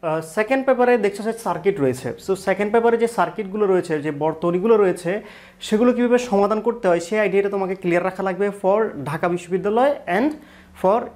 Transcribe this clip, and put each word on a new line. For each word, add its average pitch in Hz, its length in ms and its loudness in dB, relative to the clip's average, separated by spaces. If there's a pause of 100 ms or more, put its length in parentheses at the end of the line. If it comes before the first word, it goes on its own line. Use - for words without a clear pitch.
আহ, 160 180 -2
সেকেন্ড 233 460 -2
পেপারে 247 320 4
দেখছো 202 240 0
যে 220 100 -4
সার্কিট 175 480 -2
রয়েছে। 127 320 0 (160)
So 190 80 0
সেকেন্ড 196 360 -2
পেপারে 233 240 4
যে 233 120 0
সার্কিটগুলো 202 580 -2
রয়েছে, 170 360 0
যে 151 80 -2
বর্তনীগুলো 175 680 0
রয়েছে, 190 460 0 (380)
সেগুলো 240 320 2
কীভাবে 240 260 2
সমাধান 208 420 2
করতে 226 280 -2
হয় 170 120 4
সেই 214 180 -4
আইডিয়াটা 202 300 2
তোমাকে 190 260 -4
ক্লিয়ার 175 300 0
রাখা 185 180 -4
লাগবে 190 280 -2 (120)
for 190 420 0
ঢাকা 151 240 -2
বিশ্ববিদ্যালয় 190 680 0 (240)
and 285 120 2 (520)
for 202 180 2 (160)